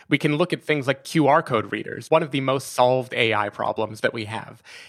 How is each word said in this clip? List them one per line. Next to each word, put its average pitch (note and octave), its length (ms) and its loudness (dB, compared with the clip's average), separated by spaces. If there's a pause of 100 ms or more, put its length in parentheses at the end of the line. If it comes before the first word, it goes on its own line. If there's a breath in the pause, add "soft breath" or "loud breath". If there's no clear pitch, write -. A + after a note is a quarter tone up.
We D3 80 2
can D3 200 0
look E3+ 160 0
at E3 100 -4
things D3 240 -2
like C3+ 160 0
Q D#3+ 240 2
R D3+ 160 6
code A2 300 -2
readers, - 360 -8
one D#3+ 140 4
of D3+ 80 -6
the C#3 100 -4
most C3+ 320 -2
solved B2+ 400 2
A A#2+ 220 2
I G#2 140 0
problems G#2+ 540 -4
that - 120 0
we A2 120 -8
have. - 360 -12 (260 loud breath)